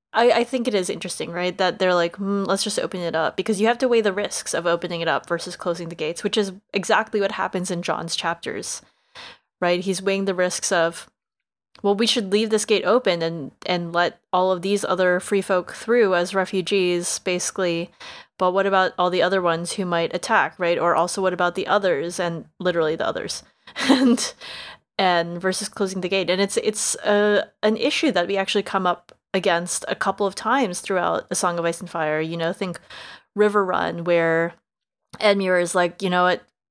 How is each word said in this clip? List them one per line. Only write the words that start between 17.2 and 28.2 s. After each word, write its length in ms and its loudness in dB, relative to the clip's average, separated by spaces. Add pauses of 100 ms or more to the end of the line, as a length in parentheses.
basically. 680 -2 (480)
But 140 4
what 140 2
about 320 4
all 100 2
the 140 2
other 180 2
ones 340 -2
who 120 -4
might 280 0
attack, 440 0
right? 200 2
Or 180 2
also 260 0
what 100 2
about 220 0
the 140 -4
others?" 500 0
And 280 -4 (120)
literally 380 0
the 100 -2
others. 420 -6
<laughs> 400 -8
And, 460 4 (640)
and 420 2
versus 300 -2
closing 320 -4
the 60 -4
gate. 200 0
And 120 0
it's, 180 0
it's, 380 -2
uh, 500 2 (160)
an 160 2
issue 340 0
that 160 2